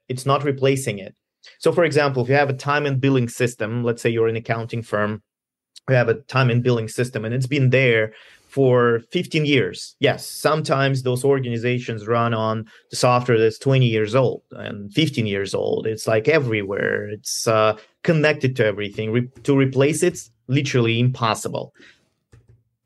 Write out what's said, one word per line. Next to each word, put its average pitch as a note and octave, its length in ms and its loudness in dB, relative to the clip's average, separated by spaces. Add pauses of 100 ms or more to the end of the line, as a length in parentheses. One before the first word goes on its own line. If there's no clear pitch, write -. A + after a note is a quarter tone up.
it's B2+ 160 -8
not C#3 180 2
replacing C3 560 -2
it. - 160 -16 (440)
So, E3 120 2
for E3+ 140 2
example, C#3 380 2
if A2+ 60 -4
you C3+ 60 4
have C#3+ 140 2
a C3 40 -2
time C#3+ 320 -2
and C#3 140 -2
billing C3 300 2
system, A#2+ 540 -4
let's A#2+ 180 -2
say A#2+ 80 0
you're A2+ 180 0
an A2+ 80 -2
accounting A2+ 460 -6
firm, G#2+ 400 -4 (680)
you C3 80 2
have A#2+ 140 2
a - 60 2
time C3 340 0
and A#2 140 0
billing A#2+ 240 0
system, A#2+ 360 -4
and A2 100 -6
it's C3 140 -2
been C3 220 2
there A#2+ 420 4 (360)
for B2 540 2 (100)
fifteen D#3+ 340 -2
years. A2 540 0
Yes, B2 260 0
sometimes C#3 760 0
those B2+ 220 -2
organizations B2 800 -2
run A#2 260 0
on A2 320 -2 (240)
the - 60 -10
software B2 420 4
that's A2 220 2
twenty C3 280 4
years A2 280 0
old B2+ 360 0
and G2+ 420 -12
fifteen C3 320 0
years G2 280 -4
old. G2+ 320 -2
It's, A2 220 -6
like, A2 220 2
everywhere. G#2 800 0
It's, - 380 -10
uh, A2 280 2 (280)
connected D3+ 520 2
to A2 100 2
everything. G#2 460 -4
Re-, B2 160 0 (160)
to C#3 140 2
replace C3+ 460 0
it's F3 280 -4 (160)
literally B2 540 0
impossible A#2+ 720 -2 (1120)